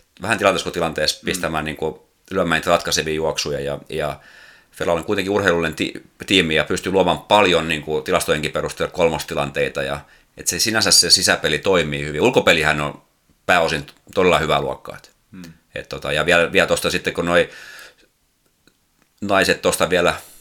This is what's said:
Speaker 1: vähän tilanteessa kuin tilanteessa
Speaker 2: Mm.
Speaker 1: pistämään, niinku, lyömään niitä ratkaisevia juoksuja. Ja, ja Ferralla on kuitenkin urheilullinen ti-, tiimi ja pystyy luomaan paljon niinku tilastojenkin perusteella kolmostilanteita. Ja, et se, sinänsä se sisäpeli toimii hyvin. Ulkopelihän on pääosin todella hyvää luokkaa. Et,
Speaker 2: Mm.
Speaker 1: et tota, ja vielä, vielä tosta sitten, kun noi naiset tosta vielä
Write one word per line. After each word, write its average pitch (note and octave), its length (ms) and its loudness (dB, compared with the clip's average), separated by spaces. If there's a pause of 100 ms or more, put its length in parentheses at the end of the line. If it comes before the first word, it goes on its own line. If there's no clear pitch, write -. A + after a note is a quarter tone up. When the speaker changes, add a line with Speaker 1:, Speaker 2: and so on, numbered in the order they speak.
(220)
Speaker 1:
vähän G#2 160 0
tilanteessa F#2+ 260 2
kuin - 100 -8
tilanteessa D#2 480 -2
Speaker 2:
Mm. - 40 -10
Speaker 1:
pistämään, D#2+ 380 -4
niinku, D2+ 440 -8 (220)
lyömään F2 280 2
niitä E2 120 -2
ratkaisevia E2 440 0
juoksuja. D2+ 460 -4
Ja, C#2+ 180 -6 (100)
ja D2 320 -6 (520)
Ferralla E2+ 280 -2
on D#2 60 -8
kuitenkin G2 260 -2
urheilullinen E2+ 440 0
ti-, - 260 -6 (240)
tiimi F2 280 2
ja D2+ 100 2
pystyy F#2 280 -4
luomaan F2 260 2
paljon F2 500 4
niinku D2+ 320 -4
tilastojenkin D#2 520 -2
perusteella D2+ 400 -6
kolmostilanteita. D2 880 -2
Ja, C#2+ 180 -6 (360)
et - 120 -10
se, F2 100 -4
sinänsä G#2+ 320 0
se E2+ 200 4
sisäpeli F2+ 480 2
toimii D2+ 460 0
hyvin. D2+ 160 -4
Ulkopelihän E2+ 600 2
on D2 220 -6 (440)
pääosin E2 400 2 (280)
todella F2+ 240 4
hyvää D2+ 220 0
luokkaa. C2 360 -8
Et, - 160 -20 (180)
Speaker 2:
Mm. F#2+ 120 -20 (320)
Speaker 1:
et C2+ 140 -12
tota, C#2+ 240 -8
ja D2+ 140 0
vielä, E2+ 260 4
vielä F2 140 4
tosta F2 240 0
sitten, F2+ 240 -4
kun E2+ 100 -4
noi E2+ 240 2 (1700)
naiset F#2+ 420 2
tosta E2+ 280 0
vielä F2 240 2 (260)